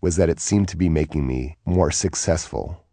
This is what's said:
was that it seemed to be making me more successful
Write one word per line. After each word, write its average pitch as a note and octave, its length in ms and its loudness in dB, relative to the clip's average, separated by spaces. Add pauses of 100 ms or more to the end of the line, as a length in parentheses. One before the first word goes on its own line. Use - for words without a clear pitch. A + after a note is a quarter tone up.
was F2 160 0
that E2+ 140 4
it E2 100 -2
seemed G2+ 280 2
to - 100 -10
be F2+ 100 2
making D2+ 380 0
me B1+ 400 -4
more F2 240 2
successful - 1040 -4